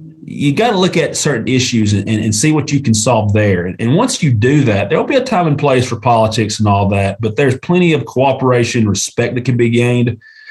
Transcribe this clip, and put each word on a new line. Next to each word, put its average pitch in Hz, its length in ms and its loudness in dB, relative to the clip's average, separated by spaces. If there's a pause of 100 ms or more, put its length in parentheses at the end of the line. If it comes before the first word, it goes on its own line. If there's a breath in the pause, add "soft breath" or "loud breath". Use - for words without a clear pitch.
(220)
You 143 320 -4
gotta 214 220 0
look 180 200 0
at 156 200 -2
certain 123 320 -2
issues 120 440 0
and, 104 160 -2
and, 107 140 0
and 107 120 0
see 156 180 0
what 151 180 -2
you 143 100 0
can 117 140 0
solve 107 380 0
there. 98 340 2
And, 90 140 -8
and 117 160 0
once 262 260 -2
you 147 100 2
do 127 320 2
that, 101 240 0
there'll 202 160 0
be 277 120 0
a 254 80 0
time 180 240 0
and 147 100 0
place 131 300 2
for 113 100 -6
politics 110 600 0
and 107 80 2
all 101 220 2
that, 98 300 -2
but 110 140 -4
there's 135 240 0
plenty 175 360 2
of 123 100 -2
cooperation, 123 840 0
respect 120 460 -4
that 127 100 -6
can 123 120 0
be 120 140 2
gained. 120 500 0 (300 loud breath)